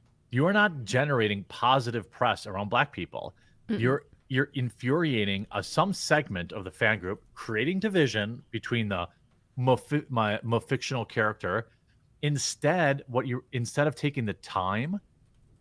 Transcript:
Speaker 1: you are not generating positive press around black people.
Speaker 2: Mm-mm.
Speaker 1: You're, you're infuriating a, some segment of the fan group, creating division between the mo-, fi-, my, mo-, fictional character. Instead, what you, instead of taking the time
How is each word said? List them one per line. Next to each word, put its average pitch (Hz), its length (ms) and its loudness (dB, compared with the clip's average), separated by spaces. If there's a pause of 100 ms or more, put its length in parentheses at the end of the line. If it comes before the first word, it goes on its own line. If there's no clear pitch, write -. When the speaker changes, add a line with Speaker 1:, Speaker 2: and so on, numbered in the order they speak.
(300)
Speaker 1:
you 127 160 2
are 190 60 2
not 196 320 2
generating 110 600 2
positive 120 680 2
press 117 360 0
around 101 220 -4
black 120 240 2
people. - 420 -10 (340)
Speaker 2:
Mm-mm. 107 120 -2
Speaker 1:
You're, 131 220 0 (260)
you're 135 240 0
infuriating 123 1000 0
a, 104 100 -4
some 180 320 0
segment 104 580 0
of 101 120 -10
the 92 60 -8
fan 110 280 2
group, 92 240 -6 (120)
creating 135 460 -2
division 120 680 0
between 113 400 -2
the 87 180 -2 (480)
mo-, 127 220 4
fi-, 147 320 -2
my, 110 320 2
mo-, 117 180 2
fictional 123 460 -4
character. 107 640 -2 (540)
Instead, 147 840 2
what 120 200 0
you, 123 260 -4
instead 131 340 0
of 151 80 0
taking 139 300 -2
the 101 100 -2
time 110 680 -2 (600)